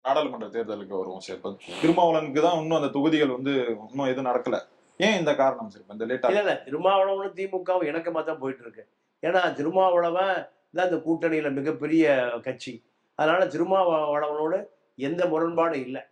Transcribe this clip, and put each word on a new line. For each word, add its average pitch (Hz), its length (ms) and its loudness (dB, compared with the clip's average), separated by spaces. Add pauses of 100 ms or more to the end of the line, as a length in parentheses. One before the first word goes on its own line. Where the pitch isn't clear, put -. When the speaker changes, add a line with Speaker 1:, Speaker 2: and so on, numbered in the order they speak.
Speaker 1:
நாடாளுமன்ற 131 480 0
தேர்தலுக்கு 104 460 -6
வருவோம் 92 260 -8
சார். 90 120 -10
இப்ப 101 140 -10 (300)
திருமாவளவனுக்கு 160 640 4
தான் 175 160 4
இன்னும் 160 180 0
அந்த 143 160 0
தொகுதிகள் 147 400 2
வந்து 135 180 -4 (360)
இன்னும் 135 220 -2
எதுவும் 131 180 -2
நடக்கல. 123 280 0 (420)
ஏன் 208 200 4
இந்த 151 120 2 (100)
காரணம் 127 320 0
சார்? - 100 -20
இப்ப 104 140 -18
இந்த 113 120 -4
லேட்டா 127 220 0
Speaker 2:
இல்ல, 208 140 4
இல்ல, - 100 0 (100)
திருமாவளவனும் 190 720 0
தி 190 140 -6
மு 185 160 -4
கவும் 180 240 0
இணக்கமா 165 380 -4
தான் 156 120 -8
போயிட்டு 131 240 -8
இருக்கு. 110 180 -18 (400)
ஏன்னா 175 180 2 (180)
திருமாவளவன் 175 760 2 (440)
தான் 180 120 2
இந்த 165 160 0
கூட்டணியில 160 540 0
மிகப்பெரிய 151 440 2 (440)
கட்சி. 123 260 -10 (460)
அதனால 160 220 4 (120)
திருமாவளவனோடு 156 1040 0 (480)
எந்த 170 160 0 (100)
முரண்பாடும் 165 540 0
இல்ல. 131 100 -10 (140)